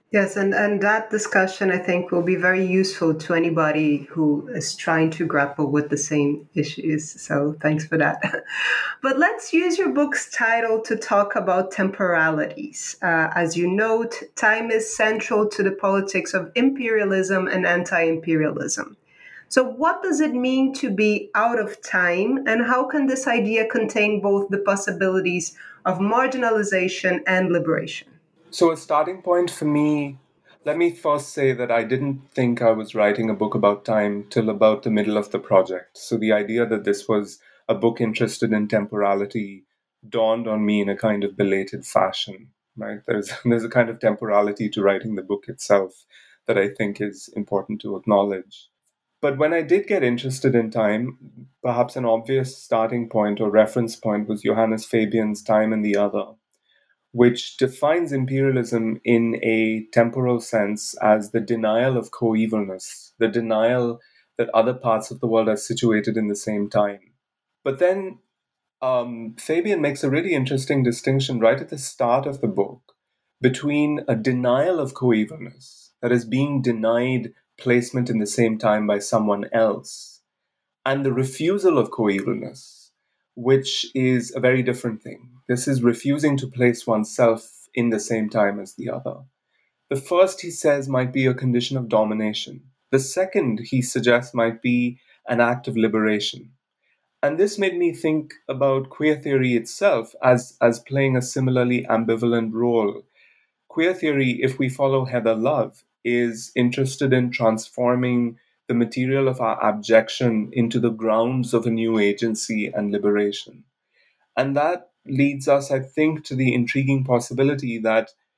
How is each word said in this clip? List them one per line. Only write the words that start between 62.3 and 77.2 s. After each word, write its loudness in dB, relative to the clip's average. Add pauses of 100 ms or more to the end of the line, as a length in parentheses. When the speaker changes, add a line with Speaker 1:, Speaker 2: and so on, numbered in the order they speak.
Speaker 2:
the 2
denial 0 (380)
that -2
other 2
parts -2
of -12
the -2
world 2
are 2
situated 0
in -2
the -2
same -4
time. -2 (500)
But -4
then, 0 (640)
um, -4
Fabian 0
makes -2
a 2
really 0
interesting 0
distinction 0
right 4
at -12
the -10
start 0
of -8
the 0
book -4 (460)
between 0
a 0
denial 0
of -4
coevalness, -2 (100)
that 0
is 2
being 0
denied 0 (240)